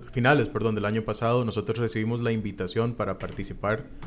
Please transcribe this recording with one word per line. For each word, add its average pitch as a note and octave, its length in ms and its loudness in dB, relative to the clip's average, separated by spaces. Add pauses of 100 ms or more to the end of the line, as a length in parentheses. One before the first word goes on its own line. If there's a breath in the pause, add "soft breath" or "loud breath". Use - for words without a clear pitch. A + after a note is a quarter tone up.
(120)
finales, B2+ 380 4
perdón, A2 240 0
del G2+ 120 0
año G#2+ 180 0
pasado, A#2 420 2
nosotros G#2 320 -2
recibimos A2+ 420 0
la A#2 120 2
invitación A2 640 0
para G2 240 -2
participar, G2 640 -2 (240 loud breath)